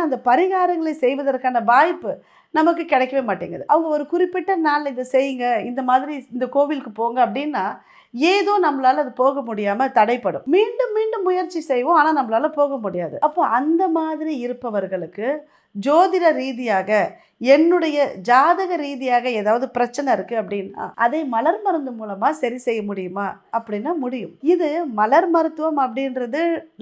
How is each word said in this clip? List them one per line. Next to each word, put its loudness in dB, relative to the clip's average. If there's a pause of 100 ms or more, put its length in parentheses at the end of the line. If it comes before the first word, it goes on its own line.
அந்த -2 (120)
பரிகாரங்களை 2 (100)
செய்வதற்கான 0 (120)
வாய்ப்பு 2 (460)
நமக்கு 2
கிடைக்கவே 2
மாட்டேங்குது. -6
அவங்க 2
ஒரு 0
குறிப்பிட்ட 0 (140)
நாள்ல 0
"இதை -6 (100)
செய்யுங்க, 0 (240)
இந்த -6
மாதிரி 2 (240)
இந்த -4
கோவிலுக்கு 0
போங்க" -2
அப்படின்னா -2 (500)
ஏதோ 2 (140)
நம்மளால 2
அது -8 (120)
போக 2
முடியாம -2
தடைப்படும். 2 (100)
மீண்டும் 2
மீண்டும் 0
முயற்சி -2 (100)
செய்வோம், 4
ஆனா 4
நம்மளால 0 (120)
போக 0
முடியாது. -4 (100)
அப்போ 0 (160)
அந்த 0 (140)
மாதிரி -4 (120)
இருப்பவர்களுக்கு -6 (600)
ஜோதிட 4 (120)
ரீதியாக, -2 (640)
என்னுடைய 4 (220)
ஜாதக 4
ரீதியாக -2 (140)
ஏதாவது 2 (100)
பிரச்சனை -2
இருக்கு -4
அப்படின்னா -8 (200)
அதை 0 (140)
மலர் 0
மருந்து -2
மூலமா -2 (120)
சரி -4
செய்ய -2
முடியுமா -6 (320)
அப்படின்னா -6 (120)
முடியும். -8 (220)
இது 0 (300)
மலர் 4
மருத்துவம் 0
அப்படின்றது -4 (400)